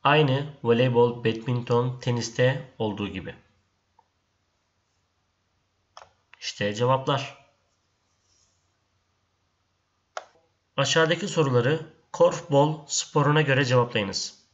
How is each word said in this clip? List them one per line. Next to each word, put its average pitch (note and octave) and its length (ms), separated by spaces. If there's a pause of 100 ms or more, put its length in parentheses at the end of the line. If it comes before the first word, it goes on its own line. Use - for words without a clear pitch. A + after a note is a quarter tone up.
Aynı C#3+ 580
voleybol, A#2+ 640
badminton, B2 760
teniste B2+ 800
olduğu G#2 300
gibi. F#2+ 260 (3000)
İşte G#2 340
cevaplar. C3 760 (3250)
Aşağıdaki D#3+ 520
soruları C3+ 680 (180)
korfbol D3+ 760
sporuna D3 560
göre C3+ 220
cevaplayınız. A#2 760 (140)